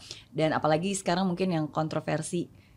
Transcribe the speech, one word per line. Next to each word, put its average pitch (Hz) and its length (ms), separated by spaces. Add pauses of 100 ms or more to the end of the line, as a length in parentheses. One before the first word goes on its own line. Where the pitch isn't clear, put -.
(280)
Dan 156 260
apalagi 156 400
sekarang 185 320
mungkin 185 260
yang 156 140
kontroversi 156 960 (160)